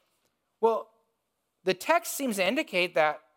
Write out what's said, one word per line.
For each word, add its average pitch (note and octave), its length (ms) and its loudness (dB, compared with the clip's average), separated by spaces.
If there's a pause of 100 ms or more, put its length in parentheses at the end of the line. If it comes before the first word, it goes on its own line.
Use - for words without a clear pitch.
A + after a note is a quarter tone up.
(600)
Well, A3 300 0 (720)
the F#3 100 0
text E4 400 0
seems B3+ 220 -4
to F#3+ 100 0
indicate F#3 500 -2
that D#3 260 2 (160)